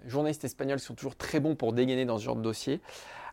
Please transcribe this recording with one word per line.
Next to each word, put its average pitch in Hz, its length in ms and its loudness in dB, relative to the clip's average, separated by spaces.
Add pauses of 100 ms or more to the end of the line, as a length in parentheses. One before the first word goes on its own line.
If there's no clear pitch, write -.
journalistes 147 380 0
espagnols 135 380 -2
sont - 120 -10
toujours 123 220 -8
très - 240 0
bons 147 160 4
pour 113 160 2
dégainer 127 320 4
dans 120 140 2
ce 107 80 -4
genre 123 100 0
de 113 60 -2
dossier, 113 400 0 (500)